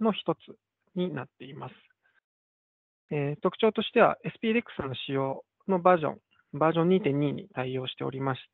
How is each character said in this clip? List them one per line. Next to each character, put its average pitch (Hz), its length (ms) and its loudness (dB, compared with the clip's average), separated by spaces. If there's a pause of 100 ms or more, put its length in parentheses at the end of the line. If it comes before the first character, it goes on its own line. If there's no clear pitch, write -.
ー - 20 0
の 220 80 4
一 - 240 -4
つ - 40 -10 (560)
に 180 180 -4
な 131 120 -6
っ - 20 -12
て - 180 -20
い 135 80 -16
ま 131 160 -12
す。 - 60 -18 (1400)
え 147 220 -2
ー、 - 60 -20
特 180 160 -2
徴 220 120 4
と 214 120 -2
し - 80 -10
て 233 100 6
は、 156 220 6
エ 165 80 -6
ス - 100 -16
ピ 226 80 -2
ー 220 40 2
デ 233 60 0
ィ - 40 2
ッ - 20 -20
ク - 100 -20
ス - 60 -6
の 135 140 -6
仕 - 160 -8
様 135 320 -2 (240)
の 190 120 2
バ 180 160 6
ー - 40 4
ジ 151 60 -2
ョ 139 80 -2
ン、 - 40 -14 (360)
バ 151 160 2
ー 165 40 2
ジ 165 60 0
ョ 165 40 4
ン 175 60 4
二 185 100 6
点 143 200 0
二 147 120 2
に 123 220 -8
対 131 240 -4
応 127 80 -4
し - 100 -10
て - 80 -8
お 135 60 -4
り 135 100 -6
ま 135 160 -2
し - 60 -12 (120)